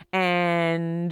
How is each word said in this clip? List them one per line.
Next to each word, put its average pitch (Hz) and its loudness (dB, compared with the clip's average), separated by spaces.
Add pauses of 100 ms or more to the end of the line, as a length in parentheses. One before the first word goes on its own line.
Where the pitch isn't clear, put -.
(120)
And 170 0